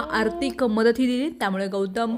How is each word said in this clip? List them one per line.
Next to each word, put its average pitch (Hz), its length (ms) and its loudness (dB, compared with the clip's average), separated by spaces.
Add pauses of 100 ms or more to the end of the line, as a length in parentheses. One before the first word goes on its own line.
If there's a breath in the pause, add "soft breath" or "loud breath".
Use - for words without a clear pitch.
(140)
आर्थिक 240 500 0
मदतही 233 440 4
दिली. 247 220 0
त्यामुळे 196 380 -2
गौतम, 202 500 -2